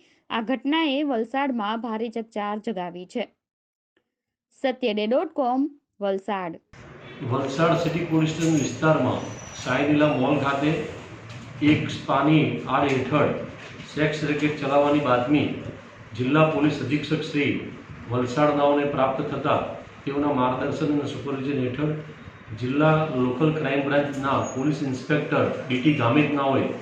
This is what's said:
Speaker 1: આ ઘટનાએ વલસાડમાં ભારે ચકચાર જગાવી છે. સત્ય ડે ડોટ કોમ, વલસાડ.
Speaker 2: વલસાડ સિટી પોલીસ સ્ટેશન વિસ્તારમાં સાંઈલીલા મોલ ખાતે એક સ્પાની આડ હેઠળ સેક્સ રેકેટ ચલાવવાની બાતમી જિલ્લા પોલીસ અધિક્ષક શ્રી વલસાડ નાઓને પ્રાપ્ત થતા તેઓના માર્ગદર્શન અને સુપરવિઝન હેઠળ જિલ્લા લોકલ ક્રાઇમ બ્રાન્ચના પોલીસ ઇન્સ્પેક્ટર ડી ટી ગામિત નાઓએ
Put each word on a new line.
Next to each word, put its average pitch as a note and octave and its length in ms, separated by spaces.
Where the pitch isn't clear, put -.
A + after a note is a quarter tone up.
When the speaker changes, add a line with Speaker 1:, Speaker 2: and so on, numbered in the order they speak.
Speaker 1:
આ A3+ 120
ઘટનાએ C4+ 600
વલસાડમાં A#3 800
ભારે A3+ 280
ચકચાર G#3+ 480
જગાવી F3+ 380
છે. G#3 180
સત્ય B3+ 300
ડે G#3 140
ડોટ D#4 260
કોમ, C4 300
વલસાડ. G3 580
Speaker 2:
વલસાડ C#3 460
સિટી D#3+ 340
પોલીસ D#3 240
સ્ટેશન D#3+ 240
વિસ્તારમાં B2+ 640
સાંઈલીલા D3 540
મોલ C3 220
ખાતે C#3 300
એક D3 280
સ્પાની D3 560
આડ C#3 220
હેઠળ C3+ 440
સેક્સ D3+ 280
રેકેટ D3 380
ચલાવવાની C#3+ 380
બાતમી B2 480
જિલ્લા C#3+ 320
પોલીસ D3 320
અધિક્ષક D3 400
શ્રી C#3 300
વલસાડ C#3+ 480
નાઓને C#3+ 280
પ્રાપ્ત C3+ 460
થતા B2+ 280
તેઓના C#3+ 280
માર્ગદર્શન C3+ 640
અને C#3 180
સુપરવિઝન C3+ 520
હેઠળ D3 320
જિલ્લા D3 340
લોકલ B2+ 380
ક્રાઇમ C#3+ 280
બ્રાન્ચના C#3 560
પોલીસ D3 280
ઇન્સ્પેક્ટર C3+ 600
ડી B2 380
ટી D3+ 160
ગામિત C#3 360
નાઓએ C#3 300